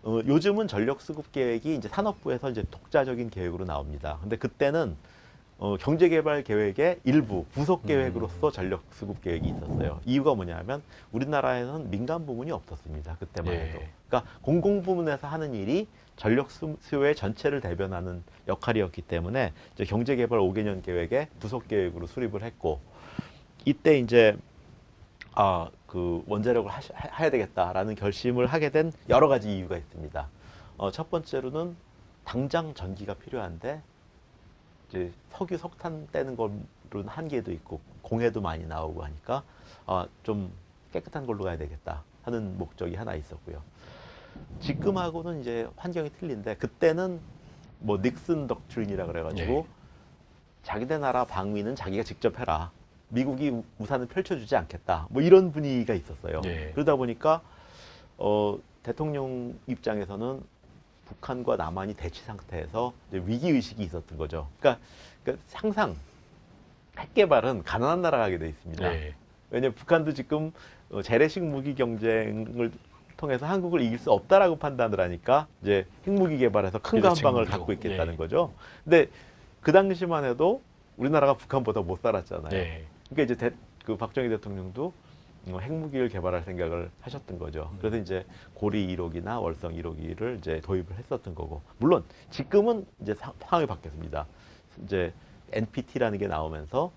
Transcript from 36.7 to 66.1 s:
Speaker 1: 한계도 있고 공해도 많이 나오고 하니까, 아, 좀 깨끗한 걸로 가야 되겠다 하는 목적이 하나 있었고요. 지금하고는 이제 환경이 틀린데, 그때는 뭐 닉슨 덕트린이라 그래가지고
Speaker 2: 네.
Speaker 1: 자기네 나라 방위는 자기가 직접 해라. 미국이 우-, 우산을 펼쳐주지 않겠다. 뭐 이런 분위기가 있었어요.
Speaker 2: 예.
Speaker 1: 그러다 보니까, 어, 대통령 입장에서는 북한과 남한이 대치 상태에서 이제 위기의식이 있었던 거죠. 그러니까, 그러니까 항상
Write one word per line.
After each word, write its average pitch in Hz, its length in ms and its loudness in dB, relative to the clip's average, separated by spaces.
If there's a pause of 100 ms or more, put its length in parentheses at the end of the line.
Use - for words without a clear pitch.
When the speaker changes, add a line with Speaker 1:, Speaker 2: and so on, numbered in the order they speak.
Speaker 1:
한계도 143 460 -6
있고 78 260 -10 (220)
공해도 113 400 0
많이 82 240 -4
나오고 80 380 -6
하니까, 78 400 -6 (420)
아, 92 200 0 (180)
좀 101 280 -4 (400)
깨끗한 135 340 -8
걸로 104 200 -4
가야 85 120 -4
되겠다 76 460 -10 (200)
하는 110 340 -4
목적이 87 380 -6
하나 104 200 -6
있었고요. 76 460 -12 (960)
지금하고는 170 840 -2
이제 117 260 -4 (100)
환경이 170 320 -4 (100)
틀린데, 110 360 -6
그때는 170 640 0 (600)
뭐 104 220 0
닉슨 131 460 0
덕트린이라 101 600 -4
그래가지고 82 460 -2
Speaker 2:
네. 160 120 0 (1000)
Speaker 1:
자기네 127 360 -4
나라 127 260 2
방위는 104 500 -4
자기가 101 280 -4
직접 - 360 -2
해라. 85 320 -2 (400)
미국이 131 380 0
우-, 117 140 -4 (140)
우산을 123 300 -4
펼쳐주지 139 480 -4
않겠다. 85 540 -2
뭐 131 120 0
이런 180 300 10
분위기가 131 420 0
있었어요. 80 520 -4
Speaker 2:
예. 80 280 -4
Speaker 1:
그러다 147 220 4
보니까, 131 460 2 (760)
어, 104 400 2 (260)
대통령 131 720 -6 (140)
입장에서는 110 720 -4 (640)
북한과 123 520 -2
남한이 92 360 -4
대치 - 300 -10
상태에서 104 720 -6 (160)
이제 95 160 -4
위기의식이 120 580 0
있었던 82 340 -8
거죠. 78 300 -6 (120)
그러니까, 131 220 4 (420)
그러니까 131 300 -4
항상 202 420 -2 (1000)